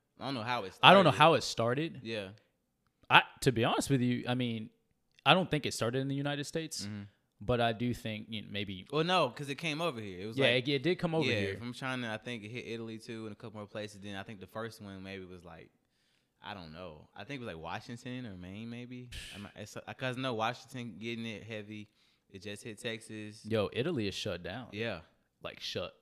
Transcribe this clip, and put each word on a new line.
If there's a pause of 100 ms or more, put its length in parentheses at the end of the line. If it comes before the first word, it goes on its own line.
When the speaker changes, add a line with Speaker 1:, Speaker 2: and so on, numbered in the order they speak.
(200)
Speaker 1:
I
don't
know
how
it
started.
Speaker 2:
I
don't
know
how
it
started.
Speaker 1:
Yeah. (800)
Speaker 2:
I, (200)
to
be
honest
with
you,
I
mean, (560)
I
don't
think
it
started
in
the
United
States,
Speaker 1:
Mm-hmm. (380)
Speaker 2:
but
I
do
think,
you
know,
maybe
Speaker 1:
Well,
no,
'cause
it
came
over
here.
It
was
Speaker 2:
Yeah,
Speaker 1:
like,
Speaker 2:
it,
it
did
come
over
Speaker 1:
yeah,
Speaker 2:
here.
Speaker 1:
from
China.
I
think
it
hit
Italy
too,
and
a
couple
more
places.
Then
I
think
the
first
one
maybe
was,
like, (720)
I
don't
know.
I
think
it
was,
like,
Washington
or
Maine,
maybe. (260)
I'm
not,
it's,
uh, (160)
'cause
I
know
Washington
getting
it
heavy. (420)
It
just
hit
Texas.
Speaker 2:
Yo,
Italy
is
shut
down.
Speaker 1:
Yeah. (400)
Speaker 2:
Like,
shut,